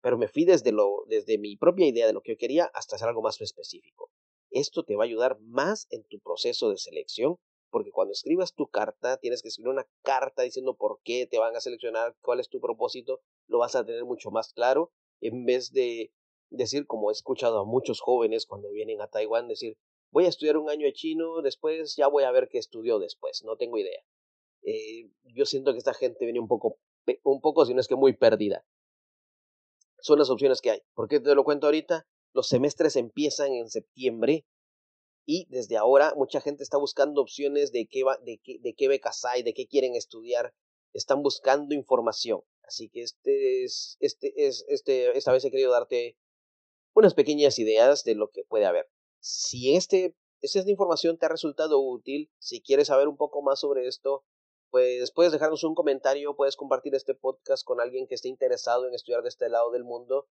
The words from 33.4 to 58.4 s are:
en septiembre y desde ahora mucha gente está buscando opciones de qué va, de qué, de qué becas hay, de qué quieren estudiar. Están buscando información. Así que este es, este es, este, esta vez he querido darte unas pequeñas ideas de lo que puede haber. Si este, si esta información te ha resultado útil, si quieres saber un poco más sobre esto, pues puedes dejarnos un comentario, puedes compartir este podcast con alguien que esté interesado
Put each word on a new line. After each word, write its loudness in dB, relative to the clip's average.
en -6
septiembre -2
y -4
desde -6
ahora 6
mucha -2
gente -6
está -4
buscando 0
opciones -2
de -4
qué -6
va, 2
de -14
qué, -16
de -6
qué 2
becas -2
hay, -2
de -2
qué -8
quieren 0
estudiar. -6
Están -2
buscando 0
información. 0
Así -16
que -12
este 0
es, -10
este -2
es, 0
este, 0
esta 2
vez 4
he -2
querido 2
darte 0
unas 10
pequeñas 4
ideas 6
de 2
lo -2
que -12
puede 2
haber. 0
Si -2
este, 0
si -2
esta 0
información 0
te 0
ha 0
resultado 0
útil, -6
si -14
quieres 2
saber 4
un -8
poco -4
más 0
sobre -2
esto, -6
pues 2
puedes 4
dejarnos 0
un -2
comentario, 0
puedes 0
compartir -2
este -2
podcast -4
con -4
alguien -4
que -8
esté -8
interesado -2